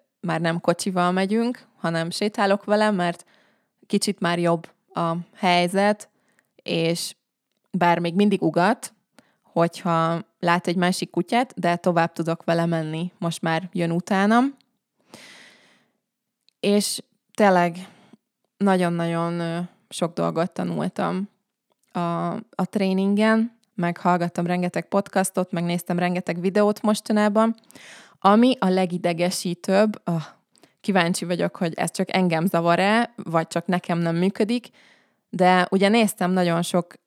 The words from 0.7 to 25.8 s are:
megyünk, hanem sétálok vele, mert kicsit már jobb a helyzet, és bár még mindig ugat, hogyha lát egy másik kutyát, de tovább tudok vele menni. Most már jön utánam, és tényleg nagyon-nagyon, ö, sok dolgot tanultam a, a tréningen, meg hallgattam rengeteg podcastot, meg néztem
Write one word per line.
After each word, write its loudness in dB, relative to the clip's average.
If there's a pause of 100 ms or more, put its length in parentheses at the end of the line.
megyünk, -2 (100)
hanem -4
sétálok -2
vele, 2
mert -2 (640)
kicsit -2
már 0
jobb 0 (240)
a -2 (180)
helyzet, 2 (460)
és -4 (560)
bár 2
még -4
mindig 2
ugat, 0 (480)
hogyha -2 (200)
lát 0
egy 0
másik 0
kutyát, -2
de 0
tovább 0
tudok -4
vele 0
menni. -4
Most -6
már -2
jön -2
utánam, 0 (2000)
és 0 (320)
tényleg 2 (680)
nagyon-nagyon, 0
ö, -4 (300)
sok -6
dolgot -2
tanultam -4 (640)
a, -8 (340)
a -6
tréningen, 0 (160)
meg -2
hallgattam 0
rengeteg -2
podcastot, -2
meg -4
néztem -2